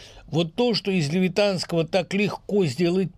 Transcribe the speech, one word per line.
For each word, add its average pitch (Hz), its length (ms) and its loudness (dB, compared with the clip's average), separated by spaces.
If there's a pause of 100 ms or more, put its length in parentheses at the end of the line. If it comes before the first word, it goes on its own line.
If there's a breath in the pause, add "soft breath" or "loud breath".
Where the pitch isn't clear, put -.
(280 loud breath)
Вот 160 260 -2
то, 240 180 2
что 196 180 -4
из 170 200 0
Левитанского 185 760 0
так 180 280 -2
легко 196 500 0
сделать 170 540 0